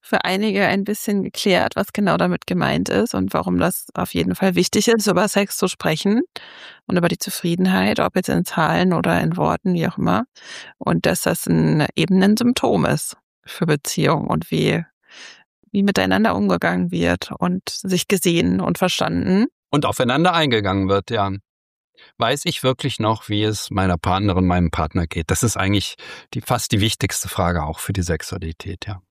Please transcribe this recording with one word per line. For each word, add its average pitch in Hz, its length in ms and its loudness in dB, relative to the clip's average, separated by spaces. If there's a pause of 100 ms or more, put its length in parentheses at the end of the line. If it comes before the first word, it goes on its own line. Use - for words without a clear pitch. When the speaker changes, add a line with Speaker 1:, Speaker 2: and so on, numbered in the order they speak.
Speaker 1:
für - 240 -2
einige 196 420 0
ein 196 160 2
bisschen 202 400 -2
geklärt, - 540 0
was - 160 -4
genau 180 240 2
damit 180 320 0
gemeint 180 400 0
ist 214 260 0
und 196 180 -2
warum 180 260 0
das 175 360 -2
auf 180 180 -4
jeden 180 220 0
Fall 185 220 0
wichtig 190 320 2
ist, 226 180 2
über 190 220 2
Sex 202 280 -2
zu 190 120 0
sprechen 196 540 0 (640)
und 190 100 -2
über 175 120 2
die 170 100 -2
Zufriedenheit, 185 800 0
ob - 160 0
jetzt 185 120 -2
in 175 160 0
Zahlen 170 480 0
oder 170 280 0
in 165 160 -2
Worten, 175 380 0
wie 170 120 0
auch 180 120 -4
immer. 190 260 0 (540)
Und - 280 0
dass 180 160 0
das 165 240 -2
ein, 160 480 2
eben 190 280 2
ein 202 140 4
Symptom 240 500 2
ist - 300 -2 (280)
für - 220 -6
Beziehungen 147 600 0
und - 240 -2
wie, 165 340 0 (920)
wie 202 80 2
miteinander 196 540 2
umgegangen 180 560 0
wird - 460 -2
und 180 300 -2
sich 185 400 -4
gesehen 180 520 2
und 180 180 -2
verstanden. 185 680 0 (240)
Speaker 2:
Und 143 160 2
aufeinander 143 460 2
eingegangen 104 560 2
wird, 98 220 2
ja. 101 220 0 (840)
Weiß 131 260 0
ich - 180 -4
wirklich 131 380 0
noch, 110 280 0
wie 104 140 0
es 107 280 -2
meiner 95 280 2
Partnerin, 92 480 2
meinem 87 240 4
Partner 82 360 -2
geht? - 240 -4
Das - 120 0
ist 117 140 0
eigentlich 95 400 -2 (380)
die, 113 80 -4
fast - 300 -2
die 104 80 2
wichtigste - 480 -2
Frage 87 360 0
auch 80 160 -8
für - 120 -6
die 98 100 0
Sexualität, 85 840 -8
ja. 98 140 -10 (100)